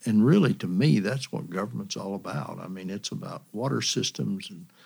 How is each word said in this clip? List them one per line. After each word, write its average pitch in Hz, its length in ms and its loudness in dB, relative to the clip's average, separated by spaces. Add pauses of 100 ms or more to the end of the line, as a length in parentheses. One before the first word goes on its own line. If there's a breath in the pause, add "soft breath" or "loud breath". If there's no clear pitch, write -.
and 107 220 6
really, 160 280 6
to - 120 -6
me, 113 320 4
that's 120 320 -2
what - 200 -6
government's 104 460 -6
all 101 180 -6
about. 92 460 -8
I 90 80 -12
mean, 95 220 -10
it's 101 220 -8
about 92 300 -10 (100)
water 120 300 -2
systems - 680 -2
and 87 160 -16 (200 soft breath)